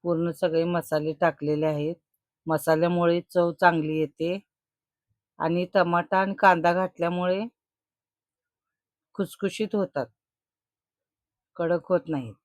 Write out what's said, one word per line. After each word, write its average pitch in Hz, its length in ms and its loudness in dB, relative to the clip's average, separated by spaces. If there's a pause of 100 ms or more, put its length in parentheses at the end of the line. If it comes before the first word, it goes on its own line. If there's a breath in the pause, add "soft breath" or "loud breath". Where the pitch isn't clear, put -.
पूर्ण 170 280 -2
सगळे 165 320 0
मसाले 160 500 -2
टाकलेले 151 520 0
आहेत, 151 300 -2 (520)
मसाल्यामुळे 170 760 2 (120)
चव 170 180 2
चांगली 160 480 0
येते 160 380 -4 (1000)
आणि 170 340 0
टमाटा 175 480 2
आणि 190 180 -2
कांदा 175 340 4
घातल्यामुळे 180 720 -2 (1700)
खुसखुशीत 196 640 -6
होतात, 180 300 -4 (1500)
कडक 170 280 -2
होत 180 220 0
नाहीत 131 260 -8 (120)